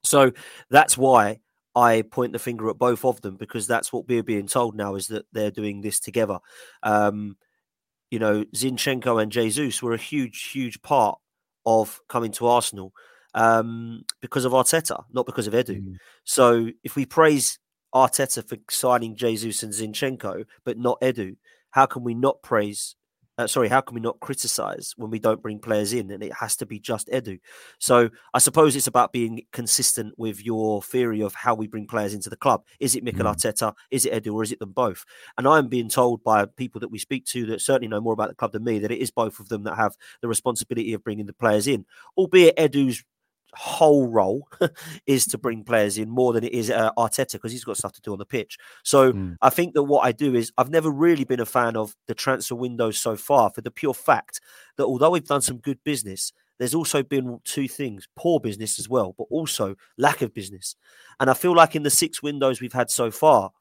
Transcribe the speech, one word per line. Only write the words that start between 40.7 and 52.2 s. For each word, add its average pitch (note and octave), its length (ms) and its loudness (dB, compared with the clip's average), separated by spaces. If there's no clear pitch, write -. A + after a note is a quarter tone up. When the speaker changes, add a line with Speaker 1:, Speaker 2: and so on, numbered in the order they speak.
Speaker 1:
of G#2 100 -8
bringing G#2+ 220 -8
the G2+ 80 -14
players G#2+ 320 2
in, B2 200 -2
albeit F3+ 420 8
Edu's C#3 460 2
whole D3 520 4
role A2+ 400 2
<laughs> - 460 -4
is C3+ 200 4
to - 120 -6
bring A2+ 260 -6
players G#2+ 360 2
in A2 100 -6
more B2 240 2
than A2+ 100 0
it A#2+ 100 -6
is, A#2 180 -2
uh, A2 260 2
Arteta, A#2 420 -2
'cause A2+ 120 -10
he's B2 120 -12
got G#2+ 140 -8
stuff G2 160 -8
to - 80 -20
do G#2+ 100 -10
on F#2+ 60 -6
the G2+ 80 -12
pitch. - 320 -8
So C3 300 6
Speaker 2:
Mm. F#2 300 -6
Speaker 1:
I C3+ 80 8
think F3 240 -2
that C#3+ 80 4
what C#3+ 200 4
I B2+ 80 2
do C3+ 220 0
is A#2 240 0
I've C3+ 140 0
never D#3+ 180 2
really D3+ 340 2
been B2 160 -2
a A2+ 60 -2
fan A#2 320 0
of G#2+ 180 -4
the A2+ 80 -6
transfer B2+ 400 -4